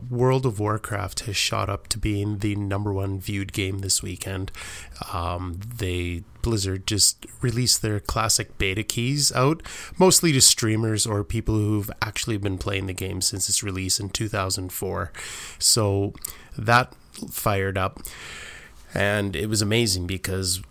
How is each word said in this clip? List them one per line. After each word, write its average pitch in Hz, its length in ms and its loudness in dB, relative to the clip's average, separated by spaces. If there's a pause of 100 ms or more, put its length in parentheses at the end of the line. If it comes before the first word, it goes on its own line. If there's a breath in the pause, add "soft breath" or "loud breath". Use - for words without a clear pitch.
World 127 380 4
of 107 140 0
Warcraft 104 600 -2
has 98 160 -4
shot 101 320 0
up 101 200 -4
to - 100 -2
being 104 400 0
the 104 160 0
number 101 380 0
one 98 260 -2
viewed 98 340 -4
game 95 280 0
this 98 200 0
weekend. 95 520 -6 (600 loud breath)
Um, 87 460 -4 (180)
they, 90 460 -2 (200)
Blizzard 98 440 0
just - 400 2 (140)
released 123 420 2
their 107 160 0
classic - 600 0
beta 101 260 0
keys 135 480 0
out, 143 280 2 (380 loud breath)
mostly 180 340 8
to 131 80 4
streamers 110 640 4
or 104 200 0
people 110 320 0
who've 104 340 2 (100)
actually - 360 -2
been 95 220 -2
playing 95 280 -2
the 95 60 -4
game 92 280 -4
since - 280 0
its - 160 0
release 92 340 -2
in 101 120 -6
two 107 180 -2
thousand 95 440 -2
four. 92 400 -4 (460 loud breath)
So 101 540 4 (440 loud breath)
that 120 380 4 (360)
fired 98 460 0
up. 95 220 -2 (960 loud breath)
And 101 400 2
it 78 140 -2
was 107 120 2
amazing 104 460 2
because 92 640 -2